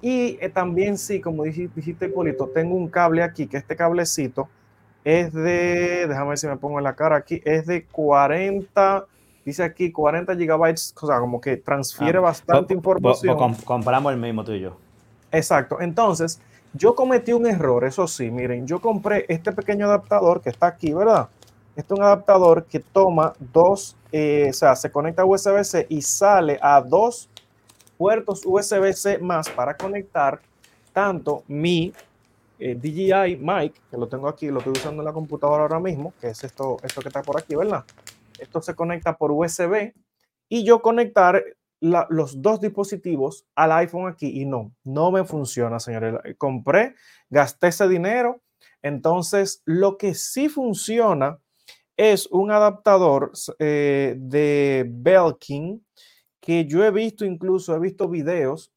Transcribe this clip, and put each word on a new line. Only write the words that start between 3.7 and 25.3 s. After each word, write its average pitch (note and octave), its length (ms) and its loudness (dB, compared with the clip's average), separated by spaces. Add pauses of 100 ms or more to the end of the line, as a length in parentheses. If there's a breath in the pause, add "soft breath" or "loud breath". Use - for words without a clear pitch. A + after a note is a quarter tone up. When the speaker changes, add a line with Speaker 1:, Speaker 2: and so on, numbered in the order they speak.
Speaker 1:
cablecito E3+ 720 -2 (560)
es E3 300 2
de, F3 760 0
déjame C#3+ 220 -4
ver C#3+ 100 -4
si D#3 80 -8
me C#3 120 -6
pongo C#3+ 200 -6
en C#3+ 60 -4
la C3+ 100 -2
cara D#3 220 2
aquí, E3 260 -4
es D#3 240 0
de E3 200 -4
cuarenta, F#3+ 1200 2 (360 soft breath)
dice C#3+ 220 -4
aquí F3+ 260 -4
cuarenta E3 460 0
gigabytes, D#3+ 640 0
o D#3 60 -8
sea, C#3 120 2
como A#2+ 220 -2
que C3 160 -2
transfiere D3 600 -2
Speaker 2:
Ah, - 20 2
Speaker 1:
bastante F3+ 540 2
Speaker 2:
bo-, F3+ 80 -6
bo-, F#3 180 2
bo-, B2+ 100 4
Speaker 1:
información. - 280 2
Speaker 2:
com-, A#2 260 0
compramos B2+ 480 0
el B2 80 -4
mismo A2+ 240 -6
tú A2 80 -8
y G2+ 80 -6
yo. F2+ 160 -12 (560)
Speaker 1:
Exacto. D#3 480 0
Entonces, E3+ 600 -2 (340 soft breath)
yo A3 200 4
cometí B3 380 0
un A#3 140 2
error, C#3 380 2
eso C3+ 220 -2
sí, A#2+ 240 -6
miren, B2 360 -6
yo E3 140 -4
compré G#3 480 -2
este E3 220 -4
pequeño G3+ 360 -4
adaptador G3+ 560 2
que C3 80 -4
está F3 160 2
aquí, E3+ 260 -2
¿verdad? F#3 380 2 (440)
Este D3+ 200 -6
es G3 40 -2
un G3+ 60 2
adaptador F#3+ 640 6
que - 140 -6
toma F3 520 2 (200)
dos, F3+ 440 4 (160)
eh, D3 380 2
o - 20 -6
sea, C3+ 240 4
se C#3+ 140 -8
conecta E3 320 -2
a - 20 4
U F#3+ 100 6